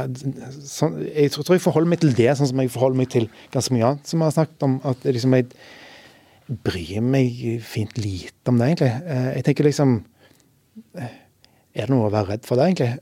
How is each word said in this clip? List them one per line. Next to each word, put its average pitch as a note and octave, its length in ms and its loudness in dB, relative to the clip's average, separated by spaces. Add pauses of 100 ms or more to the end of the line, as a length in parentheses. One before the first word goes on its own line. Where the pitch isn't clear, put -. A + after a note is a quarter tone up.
sånn, C3+ 880 -6 (140)
jeg D3 260 0
tror, D3+ 140 -8
tror F3+ 100 4
jeg - 60 -4
forholder E3 260 2
meg E3+ 140 0
til C#3 100 4
det, A#2 240 4
sånn C#3 140 0
som C3+ 100 0
jeg B2+ 80 0
forholder C3 320 0
meg B2+ 140 -2
til A2+ 100 2 (240)
ganske C3 240 -2
mye A#2 160 4
annet C#3+ 220 -6
som E3 100 0
jeg D#3 80 2
har - 80 -2
snakket D#3+ 300 0
om, C3 100 2 (140)
at - 180 -6
liksom B2+ 240 2
jeg B2+ 160 2 (1120)
bryr F#2 400 -4
meg B2+ 400 0 (240)
fint - 320 -6
lite G2+ 540 -4
om A#2 100 4
det, C3 80 2
egentlig. D3 220 2 (100)
Eh, B2+ 260 -4 (120)
jeg - 80 -2
tenker D3 180 4
liksom, C#3 300 4 (960)
eh, C3 220 -12 (640)
er G#2+ 120 -4
det - 20 2
noe B2 160 2
å G2+ 80 0
være G#2 220 0
redd - 100 -10
for B2 140 2
det, E3+ 100 4
egentlig? C3+ 320 0